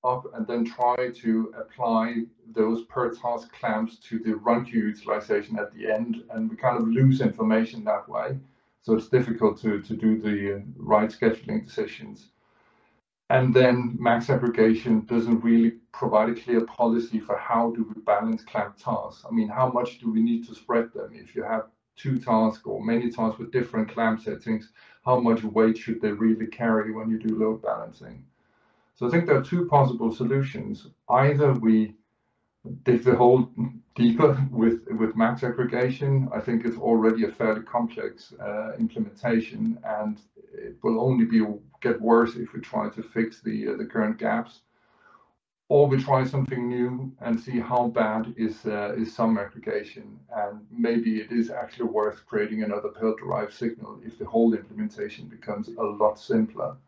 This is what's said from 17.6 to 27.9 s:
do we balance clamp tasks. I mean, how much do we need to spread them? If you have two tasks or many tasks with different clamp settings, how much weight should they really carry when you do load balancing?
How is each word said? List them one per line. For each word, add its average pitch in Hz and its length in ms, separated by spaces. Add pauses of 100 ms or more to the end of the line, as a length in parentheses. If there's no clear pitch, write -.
do 113 120 (100)
we - 80
balance 110 400
clamp 101 360
tasks. 107 500
I 113 40
mean, 110 160
how 127 220
much 120 280
do 117 120
we 110 120
need 117 260
to 110 60
spread 117 400
them? - 180
If - 240
you 113 60
have 110 240 (300)
two 131 220
tasks 110 460
or 104 180
many 117 280
tasks 110 280
with - 140
different 110 380
clamp 110 320
settings, 110 480 (340)
how 127 160
much 113 220
weight 110 340
should - 240
they 104 120
really 113 340
carry 110 460
when 110 180
you 110 80
do 110 180
load 110 240
balancing? - 640 (720)